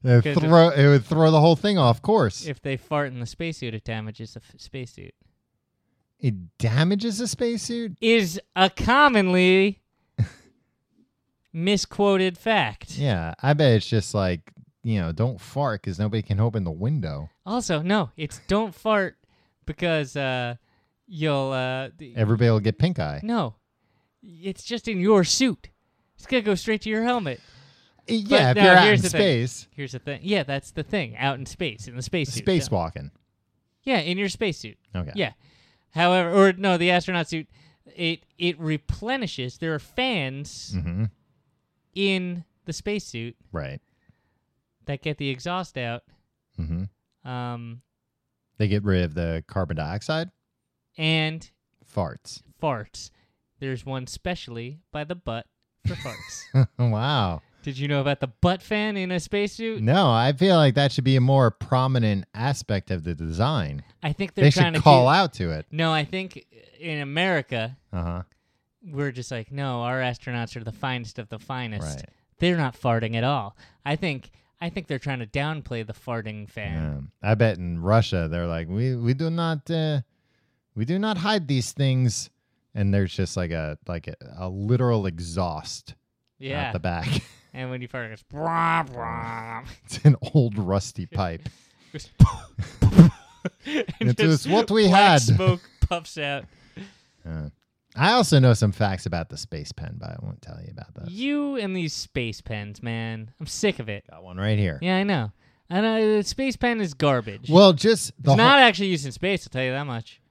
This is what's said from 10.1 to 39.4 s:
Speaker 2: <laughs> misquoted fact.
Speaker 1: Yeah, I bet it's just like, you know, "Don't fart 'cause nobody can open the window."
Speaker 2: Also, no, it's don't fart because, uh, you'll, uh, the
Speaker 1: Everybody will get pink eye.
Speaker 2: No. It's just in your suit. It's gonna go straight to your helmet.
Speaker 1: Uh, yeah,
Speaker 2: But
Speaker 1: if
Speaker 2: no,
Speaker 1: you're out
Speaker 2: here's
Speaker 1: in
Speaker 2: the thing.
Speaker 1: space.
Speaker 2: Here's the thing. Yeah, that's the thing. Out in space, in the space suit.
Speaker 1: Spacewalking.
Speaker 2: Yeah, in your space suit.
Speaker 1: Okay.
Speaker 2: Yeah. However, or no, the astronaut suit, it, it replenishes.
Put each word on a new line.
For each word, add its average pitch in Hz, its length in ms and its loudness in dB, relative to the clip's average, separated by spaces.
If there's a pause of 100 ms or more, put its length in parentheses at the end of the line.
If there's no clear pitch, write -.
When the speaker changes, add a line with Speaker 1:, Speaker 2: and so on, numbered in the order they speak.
Speaker 2:
<laughs> 110 60 2 (1300)
misquoted 190 840 0
fact. 170 600 -2
Speaker 1:
Yeah, 92 440 0
I 139 120 2
bet 147 220 6
it's - 140 0
just 110 240 -2
like, 92 360 -2 (320)
you 110 200 -2
know, 82 100 -4
"Don't 110 300 -2
fart 131 420 -6
'cause 92 160 -6
nobody 107 220 0
can 98 180 -2
open 110 240 0
the 85 80 -4
window." 82 580 -4 (160)
Speaker 2:
Also, 185 360 -4
no, 180 340 0
it's 156 320 -10
don't 202 260 -2
fart 208 440 -2 (480)
because, 156 500 -4
uh, 127 400 -4 (500)
you'll, 147 460 -2
uh, 131 460 -6
the 131 180 -18
Speaker 1:
Everybody 113 340 4
will 110 120 4
get 104 180 0
pink - 180 2
eye. 73 260 -6
Speaker 2:
No. 208 320 -4 (680)
It's 185 420 -12
just 233 240 -8
in 196 140 -2
your 196 240 6
suit. - 420 0 (480)
It's - 100 -20
gonna 247 180 0
go 202 120 0
straight 214 280 -4
to 220 60 -8
your 220 140 -2
helmet. 220 380 -4 (680)
Speaker 1:
Uh, 226 60 0
yeah, 208 380 4
Speaker 2:
But 208 40 4
Speaker 1:
if 208 60 8
Speaker 2:
no, - 60 -
Speaker 1:
you're 185 80 10
out 180 80 10
Speaker 2:
here's 208 140 6
Speaker 1:
in 180 40 0
Speaker 2:
the 180 60 -2
thing. 160 100 0 (280)
Speaker 1:
space. - 240 -12
Speaker 2:
Here's 139 220 -12
the 127 60 -10
thing. 143 240 -10
Yeah, 190 200 -2
that's 139 280 -8
the 156 120 -10
thing. 147 340 -6
Out 135 220 -4
in 135 60 -12
space, - 420 -10
in 120 80 -16
the 127 60 -10
space 135 320 -4
suit. 117 120 -8
Speaker 1:
Spacewalking. 85 640 -2 (720)
Speaker 2:
Yeah, 247 160 0
in 175 180 -4
your 202 120 -4
space 190 280 -4
suit. 107 200 -16 (160)
Speaker 1:
Okay. 87 220 -6
Speaker 2:
Yeah. 101 160 -4 (600)
However, 175 400 2
or 196 220 6
no, 190 240 0
the 175 140 2
astronaut 175 380 -2
suit, 160 180 -8 (480)
it, 165 300 -4 (120)
it 175 220 -2
replenishes. 160 1000 -6